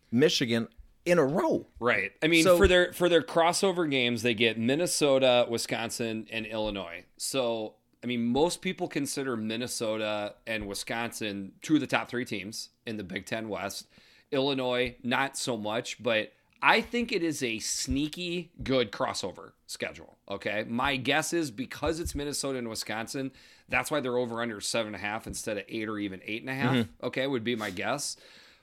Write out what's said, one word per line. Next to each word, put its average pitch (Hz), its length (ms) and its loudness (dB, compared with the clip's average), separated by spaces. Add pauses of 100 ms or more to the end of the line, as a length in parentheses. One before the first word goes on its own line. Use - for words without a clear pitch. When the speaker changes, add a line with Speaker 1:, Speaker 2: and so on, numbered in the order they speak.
(120)
Speaker 1:
Michigan 117 560 4 (380)
in 175 120 4
a 151 80 6
row. 202 400 2 (140)
Speaker 2:
Right. 107 320 2 (100)
I 160 60 4
mean, 165 160 6
Speaker 1:
So 180 140 8
Speaker 2:
for 190 100 8
their, 180 260 6
for 180 160 2
their 165 140 6
crossover 170 680 2
games, 120 320 2
they 117 140 2
get 113 240 2
Minnesota, 131 880 4
Wisconsin, 113 840 -4
and 110 140 -6
Illinois. 101 600 -4 (120)
So, 117 580 -2 (280)
I - 40 -6
mean, 120 180 0
most 139 360 2
people 180 260 -4
consider 135 480 -2
Minnesota 110 1000 -2 (100)
and 110 220 -4
Wisconsin 104 840 -6 (100)
two 156 120 2
of 139 60 6
the 127 60 -4
top 117 220 0
three 123 160 -4
teams 104 440 -8 (160)
in 110 120 -8
the 104 60 -6
Big 95 220 -8
Ten 113 240 -6
West. 98 380 -6 (440)
Illinois, 127 680 0
not 127 340 0
so 123 220 -4
much, 107 460 -6
but 110 280 0 (300)
I 175 200 8
think 233 300 -2
it 185 120 -2
is 160 180 -2
a 113 180 -2
sneaky 147 920 -4 (100)
good 123 300 0
crossover 101 600 -6 (120)
schedule, - 520 -12 (120)
okay? 104 380 -4
My 131 300 0
guess 139 360 0
is 165 160 0
because 139 500 -4
it's 165 140 -6
Minnesota 143 460 -4
and 120 100 -6
Wisconsin, 113 640 -6 (380)
that's 123 200 0
why 151 120 0
they're 123 160 0
over 117 240 0
under 113 200 -4
seven 107 320 -2
and - 20 -8
a 92 40 -8
half 104 260 -4
instead 104 320 -6
of 98 120 -6
eight 110 180 -4
or 107 120 -4
even 95 260 -4
eight 110 160 -6
and 127 80 -10
a 135 40 -4
half, 135 220 0
Speaker 1:
Mm-hmm. 117 320 -2
Speaker 2:
okay, 131 200 -4
would 131 160 -2
be 120 120 0
my 107 140 -2
guess. 101 480 -4 (460)